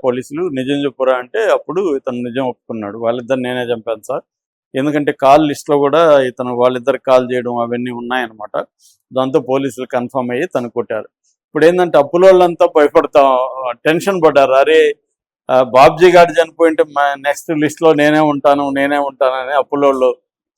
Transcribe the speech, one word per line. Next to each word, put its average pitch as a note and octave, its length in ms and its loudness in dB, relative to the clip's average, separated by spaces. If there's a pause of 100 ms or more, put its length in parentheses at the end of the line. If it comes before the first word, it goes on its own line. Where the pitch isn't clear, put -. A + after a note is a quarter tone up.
పోలీసులు. C3+ 440 -6
"నిజం C#3+ 380 -6
చెప్పురా" C3 280 -2
అంటే B2+ 300 -4
అప్పుడు E3 520 -2
ఇతను B2+ 220 -8
నిజం B2 280 -8
ఒప్పుకున్నాడు. A2 520 -10
"వాళ్ళిద్దరు A#2+ 400 -4
నేనే B2+ 240 -6
చంపాను A#2 460 -8
సార్," D3+ 140 -8 (540)
ఎందుకంటే D3 360 -4
కాల్ C#3+ 360 2
లిస్ట్లో D3 300 -4
కూడా C#3+ 440 2
ఇతను B2 340 -6
వాళ్ళిద్దరు B2+ 420 0
కాల్ B2+ 360 0
చేయడం A#2+ 240 -4
అవన్నీ A#2+ 340 -6
ఉన్నాయన్నమాట. A#2+ 760 -8 (480)
దాంతో C3 260 0
పోలీసులు C3 460 -6
కన్ఫర్మ్ B2 460 -6
అయ్యి C3+ 160 -6
తను B2 220 -8
కొట్టారు. A2 400 -8 (160)
ఇప్పుడు - 400 -4
ఏంటంటే F3 320 2
అప్పులోళ్ళంతా F3 800 4
భయపడతా, C#3+ 720 2 (380)
టెన్షన్ E3+ 400 -2
పడ్డారు. C#3 260 4
"అరే, D3 440 2 (560)
ఆ, C3 120 4
బాబ్జీ D#3 480 4
గారు F3 200 6
చనిపోయింటే D#3+ 520 0
మా C#3+ 360 -2
నెక్స్ట్ D3 420 -4
లిస్ట్లో D#3 320 2
నేనే D3+ 260 2
ఉంటాను, C#3+ 500 0
నేనే C#3 280 -2
ఉంటానని" C3 560 -4
అప్పులోళ్ళు. C3+ 640 0 (420)